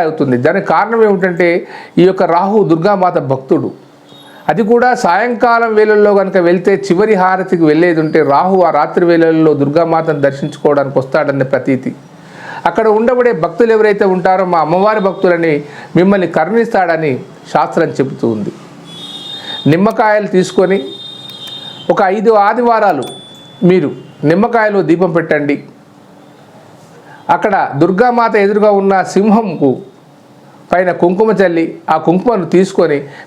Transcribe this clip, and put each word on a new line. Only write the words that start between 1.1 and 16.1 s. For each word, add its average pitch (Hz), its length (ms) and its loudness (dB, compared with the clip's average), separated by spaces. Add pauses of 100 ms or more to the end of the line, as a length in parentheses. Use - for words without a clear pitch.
ఈ 170 60 6
యొక్క 190 140 0 (140)
రాహు 196 240 2 (120)
దుర్గామాత 180 460 0 (140)
భక్తుడు. 131 380 -2 (840)
అది 180 100 -2 (100)
కూడా 240 160 4 (180)
సాయంకాలం 233 720 0
వేళల్లో 214 420 4
కనుక 190 180 -2 (100)
వెళ్తే 185 260 2 (140)
చివరి 208 340 2
హారతికి 185 480 0
వెళ్ళేది 160 340 2
ఉంటే 156 180 0 (120)
రాహు 185 240 2 (100)
ఆ - 100 2
రాత్రి 165 320 0
వేళల్లో 160 520 4
దుర్గామాతను 160 680 0
దర్శించుకోవడానికి 139 720 -2
వస్తాడన్న 139 520 -2
ప్రతీతి. 127 380 -2 (760)
అక్కడ 220 180 0 (120)
ఉండబడే 240 340 2 (120)
భక్తులు 220 320 2
ఎవరైతే 208 280 2 (100)
ఉంటారో 185 380 0
మా 170 140 2
అమ్మవారి 196 420 0
భక్తులని 170 460 0 (440)
మిమ్మల్ని 190 380 2